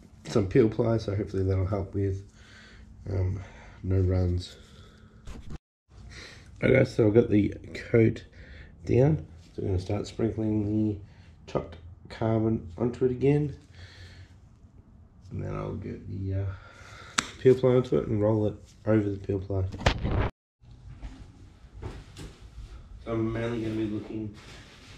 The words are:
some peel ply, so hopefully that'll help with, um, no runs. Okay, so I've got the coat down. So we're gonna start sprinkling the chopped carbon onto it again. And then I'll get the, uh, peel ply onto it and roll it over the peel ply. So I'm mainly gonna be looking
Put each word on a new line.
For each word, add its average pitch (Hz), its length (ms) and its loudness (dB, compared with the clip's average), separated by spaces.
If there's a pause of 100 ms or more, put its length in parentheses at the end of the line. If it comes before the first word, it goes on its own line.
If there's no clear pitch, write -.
(260)
some 101 220 2
peel 113 220 6
ply, 117 280 0
so 101 160 -4
hopefully 98 300 -2
that'll 95 220 2
help 95 280 -4
with, 98 300 -2 (880)
um, 95 320 0 (420)
no 92 160 2
runs. 90 560 2 (2000)
Okay, 123 220 8
so 113 220 4
I've 104 60 4
got 117 160 6
the 101 200 4 (400)
coat 113 340 4 (600)
down. 135 400 4 (280)
So 113 100 -8
we're 104 60 -2
gonna 92 100 0
start 104 280 -4
sprinkling 107 580 -2
the 107 320 0 (540)
chopped - 240 -6 (320)
carbon 113 720 -2
onto 120 260 -2
it 127 80 4
again. 139 440 2 (1800)
And 98 120 -8
then 101 120 -6
I'll 101 200 -6
get - 320 -10
the, 98 340 -4
uh, 98 40 -2 (920)
peel 127 160 8
ply 127 200 4
onto 127 220 2
it 131 100 -2
and 107 140 0
roll 107 260 4
it 101 80 -2 (300)
over 107 240 4
the 98 80 -4
peel 98 220 -2
ply. 95 260 -2 (3500)
So 117 80 -8
I'm 113 220 -2
mainly 117 300 -4
gonna 110 120 -4
be 110 120 -2
looking 107 480 -8 (640)